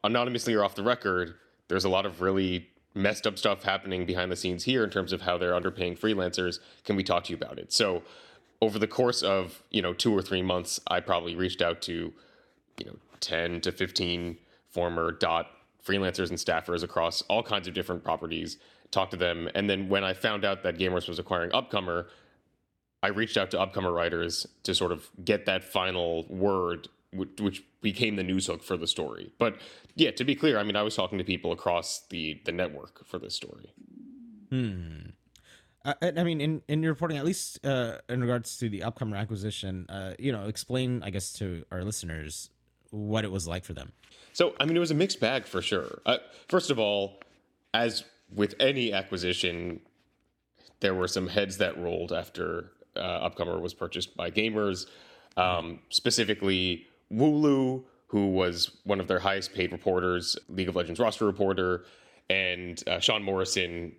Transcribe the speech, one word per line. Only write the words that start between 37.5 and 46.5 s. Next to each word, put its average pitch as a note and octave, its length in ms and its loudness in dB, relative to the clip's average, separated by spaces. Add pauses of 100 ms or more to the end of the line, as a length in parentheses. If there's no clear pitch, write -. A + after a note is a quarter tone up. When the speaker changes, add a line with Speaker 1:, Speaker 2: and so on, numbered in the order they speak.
Speaker 2:
uh, B2 340 0 (100)
in B2 120 0
regards A#2+ 380 0
to A#2+ 100 -2
the G2+ 120 -4
Upcomer G#2+ 360 -4
acquisition, G2 720 -6
uh, F#2+ 300 -8
you C3+ 140 -2
know, G#2 160 -4
explain, B2 560 -2
I G2+ 60 -4
guess, F2+ 240 -4
to F2+ 360 -6
our F#2 140 -4
listeners D#2+ 640 -6 (400)
what G#2+ 340 0
it G2 60 -4
was F#2 160 -2
like F2+ 180 -4
for - 80 -12
them. C#2 200 -12 (400)
Speaker 1:
So, - 280 2
I D3 60 2
mean, E3 100 2
it F3 40 6
was E3+ 100 2
a D#3 40 4
mixed F#3+ 240 2
bag A#2+ 280 2
for F2+ 160 -2
sure. E2+ 420 -2
Uh, B2 140 4 (300)
first F3+ 220 2